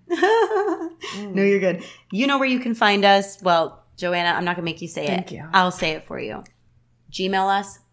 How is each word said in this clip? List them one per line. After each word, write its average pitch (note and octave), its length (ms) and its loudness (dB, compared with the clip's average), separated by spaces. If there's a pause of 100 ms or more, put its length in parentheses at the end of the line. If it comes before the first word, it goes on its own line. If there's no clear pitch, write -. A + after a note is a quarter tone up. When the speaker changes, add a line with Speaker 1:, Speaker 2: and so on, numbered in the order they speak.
Speaker 1:
<laughs> - 60 -18 (1080)
Speaker 2:
Mm. G3+ 180 -8
Speaker 1:
No, G3 80 2
you're G3 180 4
good. F3 240 -2 (260)
You A3 160 0
know C#4 120 2
where C4 100 0
you B3+ 100 2
can A#3+ 160 -4
find G3+ 300 4
us. G3 380 4
Well, E3+ 420 0 (120)
Joanna, F3 340 0
I'm F3 140 0
not F3 120 -2
gonna F3 80 -6
make E3 180 -6
you E3+ 60 -8
say D3+ 180 -6
Speaker 2:
Thank F3+ 260 -4
Speaker 1:
it. - 40 -12
Speaker 2:
you. D#3 160 -12
Speaker 1:
I'll F#3 180 4
say E3 220 -2
it D#3 140 -8
for - 120 -10
you. - 240 -10 (680)
Gmail F#3+ 380 0 (120)
us G3+ 180 -10 (140)